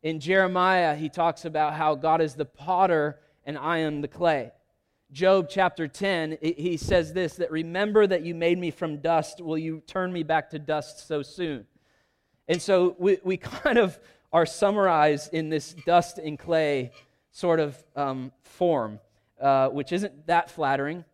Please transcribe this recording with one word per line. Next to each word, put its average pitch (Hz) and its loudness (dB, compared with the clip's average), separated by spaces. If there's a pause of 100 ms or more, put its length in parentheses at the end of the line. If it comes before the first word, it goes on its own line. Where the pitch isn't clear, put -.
In 156 -4
Jeremiah, 185 4
he 151 -6
talks 165 0
about 151 -2
how 156 0
God 160 2
is 147 0
the 147 -4
potter 160 0 (240)
and 147 -10
I 160 -2
am 151 -2
the 143 -6
clay. 151 0 (600)
Job 185 2
chapter 175 0
ten, 165 -4
he, 156 -2
he 170 -4
says 170 0
this, 175 -4
that, 170 -4
"Remember 196 2
that 180 0
you 170 -6
made 170 2
me 175 -4
from 151 -6
dust. 160 -2
Will 160 -6
you 160 -6
turn 185 -4
me 170 -4
back 156 -2
to 156 -8
dust 151 -6
so 147 -4
soon?" 147 -8 (840)
And 175 0
so 180 2
we, 185 2
we 185 0
<laughs> - -
kind - -2
of 190 2 (320)
are 165 4
summarized 165 2
in 156 -4
this 156 -4 (120)
dust 170 2
and 151 -8
clay 147 0 (400)
sort 165 2
of, 147 -2 (180)
um, 131 -4 (100)
form, 123 -2 (400)
uh, 135 4
which 143 -6
isn't 175 -6
that 170 0
flattering 147 -4